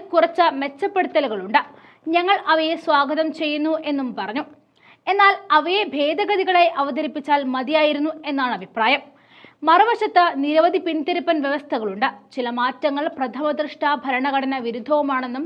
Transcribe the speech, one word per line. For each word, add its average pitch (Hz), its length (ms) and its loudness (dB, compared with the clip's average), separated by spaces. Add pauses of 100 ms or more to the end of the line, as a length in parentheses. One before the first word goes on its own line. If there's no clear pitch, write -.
(120)
കുറച്ച് 330 340 4 (140)
മെച്ചപ്പെടുത്തലുകളുണ്ട്. 277 1000 0 (540)
ഞങ്ങൾ 370 240 2 (160)
അവയെ 320 300 0
സ്വാഗതം 302 440 2 (120)
ചെയ്യുന്നു 302 340 -2 (160)
എന്നും 269 180 -2 (100)
പറഞ്ഞു. 220 260 -6 (680)
എന്നാൽ 392 220 6 (240)
അവയെ 370 260 0 (100)
ഭേദഗതികളായി 349 800 2 (120)
അവതരിപ്പിച്ചാൽ 294 600 -2 (120)
മതിയായിരുന്നു 302 560 0 (200)
എന്നാണ് 254 280 -2
അഭിപ്രായം. 233 440 0 (640)
മറുവശത്ത് 403 560 4 (180)
നിരവധി 320 440 2
പിന്തിരിപ്പൻ 330 580 -2
വ്യവസ്ഥകളുണ്ട്. 254 640 -4 (260)
ചില 247 120 -4 (120)
മാറ്റങ്ങൾ 277 460 -2 (140)
പ്രഥമദൃഷ്ടാ 285 720 -2 (140)
ഭരണഘടനാ 269 640 -2
വിരുദ്ധവുമാണെന്നും 262 800 -2